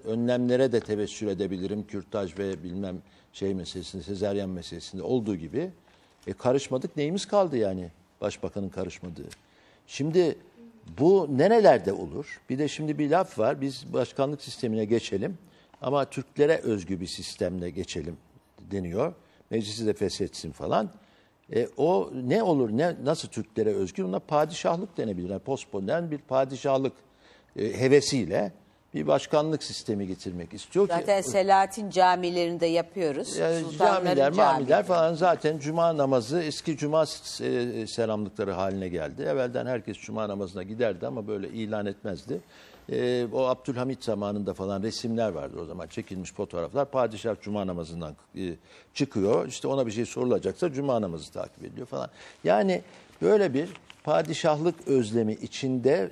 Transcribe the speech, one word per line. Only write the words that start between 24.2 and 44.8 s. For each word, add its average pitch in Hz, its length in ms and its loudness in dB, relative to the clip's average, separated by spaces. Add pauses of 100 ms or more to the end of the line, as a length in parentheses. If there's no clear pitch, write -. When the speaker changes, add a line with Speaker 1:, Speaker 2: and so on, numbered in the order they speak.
Speaker 1:
denebilir. 92 340 -4
Yani 95 100 -4
postmodern 135 720 -4
bir 147 80 -6
padişahlık, 135 760 0 (640)
e, 101 240 -4
hevesiyle 120 720 4 (420)
bir 147 120 -4
başkanlık 151 560 2
sistemi 101 440 -4
getirmek 90 480 -10
istiyor 180 340 0
ki 170 60 -2
Speaker 2:
Zaten 196 260 0
Selahattin 190 680 2
camilerinde 175 760 4
yapıyoruz. 165 680 0
Speaker 1:
Yani 165 240 2
Speaker 2:
Sultanların 180 440 2
Speaker 1:
camiler, 147 280 4
mamiler - 260 6
Speaker 2:
camileri. 156 280 4
Speaker 1:
falan 170 280 4
zaten 156 440 2
cuma 160 380 2
namazı, 135 460 2
eski 151 340 -4
cuma 151 300 2
s-, - 400 -8
e, 120 400 0
selamlıkları 107 680 -2
haline 95 360 -2
geldi. 82 340 -4
Evvelden 127 440 -2
herkes 117 320 -4
cuma 107 300 -6
namazına 98 340 -6
giderdi 107 440 -2
ama 117 220 -6
böyle 98 200 -6
ilan 107 380 -4
etmezdi. 101 540 -6 (520)
E, 123 400 0
o 131 120 2
Abdülhamit 127 600 -2
zamanında 101 500 -2
falan 98 280 -4